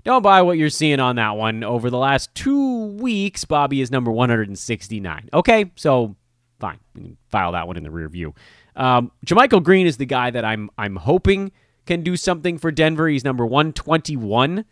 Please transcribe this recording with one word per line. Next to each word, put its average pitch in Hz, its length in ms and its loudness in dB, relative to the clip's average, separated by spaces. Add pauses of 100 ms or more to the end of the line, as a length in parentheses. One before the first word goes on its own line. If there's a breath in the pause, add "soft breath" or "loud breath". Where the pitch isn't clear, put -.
don't 247 160 2
buy 190 220 6
what 175 140 2
you're 151 120 2
seeing 147 320 0
on 123 160 0
that 107 180 0
one. 110 260 -2
Over 117 280 -2
the 123 80 -2
last 135 360 0
two 269 520 0
weeks, 202 580 -4
Bobby 139 380 0
is 123 100 -2
number 123 220 0
one 123 160 2
hundred 110 180 2
and 98 100 -12
sixty-nine. 101 760 -8
Okay, 208 420 2
so 123 400 0 (420)
fine. 92 220 -10 (160)
We 90 60 -18
can 87 160 -18 (100)
file 90 240 0
that 85 160 -4
one 87 80 -8
in 82 80 -10
the 76 80 -12
rear 80 160 -8
view. 80 260 -10 (440 soft breath)
Um, 123 340 2 (140)
JaMychal 226 360 4
Green 180 260 4
is 135 100 -2
the 135 80 -4
guy 123 240 -2
that 117 160 -4
I'm, 107 320 -4
I'm 101 180 -6
hoping 190 560 0 (340)
can 170 180 -4
do 175 140 -2
something 170 400 -2
for 165 120 -4
Denver. 156 380 0
He's 139 160 0
number 127 220 0
one 143 260 2
twenty-one 147 1000 -2